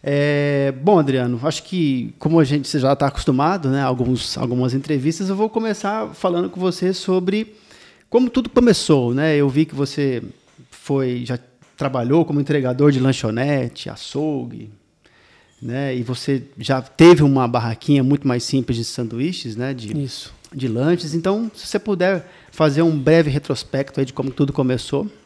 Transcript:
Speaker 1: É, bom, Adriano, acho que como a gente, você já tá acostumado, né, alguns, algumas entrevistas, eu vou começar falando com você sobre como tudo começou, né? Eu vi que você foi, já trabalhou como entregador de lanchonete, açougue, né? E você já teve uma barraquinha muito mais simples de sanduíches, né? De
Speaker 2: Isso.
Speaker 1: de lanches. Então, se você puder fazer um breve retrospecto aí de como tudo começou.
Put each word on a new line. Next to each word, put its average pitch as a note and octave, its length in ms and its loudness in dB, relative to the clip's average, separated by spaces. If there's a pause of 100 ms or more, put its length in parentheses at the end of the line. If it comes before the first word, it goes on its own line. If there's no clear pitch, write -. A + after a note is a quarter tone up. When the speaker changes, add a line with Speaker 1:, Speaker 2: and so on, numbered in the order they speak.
Speaker 1:
É, C#3+ 760 0
bom, F#3 180 4
Adriano, B2+ 440 0
acho D#3 220 -4
que C3+ 540 -2
como E3 200 2
a D#3 60 6
gente, C#3 240 -2
você D3+ 100 -2
já C3+ 160 4
tá C#3 140 0
acostumado, D3 600 0
né, C#3 140 0
alguns, B2+ 560 -2
algumas B2 340 -2
entrevistas, D3 560 -2
eu G3 80 -2
vou G#3+ 140 -2
começar G#3+ 640 -4
falando F3 340 -2
com - 120 -10
você F#3 340 0
sobre F#3+ 600 -2 (540)
como B3 220 2
tudo A#3+ 180 -2
começou, D#3+ 640 4
né? D3+ 240 2
Eu C#3+ 120 4
vi D3 180 2
que D#3 80 -16
você C3+ 480 -2 (480)
foi, B2+ 560 -4
já B2 120 -4 (380)
trabalhou C3+ 480 0
como D3 160 -2
entregador C#3 500 2
de C3+ 80 2
lanchonete, B2+ 920 -2
açougue, A#2+ 800 -8 (920)
né? C3 340 -6
E B2 80 -4
você B2+ 420 -4 (120)
já C3 240 -2
teve E3 420 8
uma C3+ 240 4
barraquinha A#2+ 560 0
muito C#3 240 2
mais B2 180 0
simples C3 320 -2
de A2+ 80 -4
sanduíches, A#2+ 720 -6
né? C3 180 -6
De A2+ 220 -8
Speaker 2:
Isso. - 360 -8 (200)
Speaker 1:
de C3 160 -4
lanches. D3+ 460 -2
Então, G3+ 400 -2
se - 120 -16
você - 120 -4
puder F#3+ 500 -2 (220)
fazer D#3 320 0
um D#3+ 160 2
breve D3+ 320 4
retrospecto C#3 680 -4
aí C3+ 60 0
de B2+ 60 -16
como C3+ 180 -6
tudo C#3 220 -2
começou. C3+ 540 -2 (200)